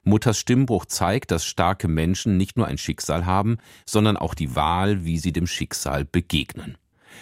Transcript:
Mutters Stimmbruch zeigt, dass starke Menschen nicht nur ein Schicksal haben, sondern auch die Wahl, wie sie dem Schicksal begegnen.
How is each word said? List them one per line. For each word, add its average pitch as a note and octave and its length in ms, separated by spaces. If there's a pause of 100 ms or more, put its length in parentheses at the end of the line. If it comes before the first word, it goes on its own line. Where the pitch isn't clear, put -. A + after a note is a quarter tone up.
Mutters G#2+ 340
Stimmbruch B2 460
zeigt, - 460
dass E2 120
starke F2+ 460
Menschen F2+ 480
nicht G2 180
nur A2+ 120
ein D2 100
Schicksal - 480
haben, G2+ 320 (280)
sondern G#2+ 300
auch - 180
die C2 220
Wahl, F2+ 480
wie E2 140
sie D#2+ 160
dem E2 140
Schicksal - 580
begegnen. - 720 (440)